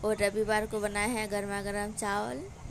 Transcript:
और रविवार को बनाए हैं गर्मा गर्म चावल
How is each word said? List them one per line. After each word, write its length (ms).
और 160
रविवार 480
को 120
बनाए 300
हैं 220
गर्मा 300
गर्म 320
चावल 520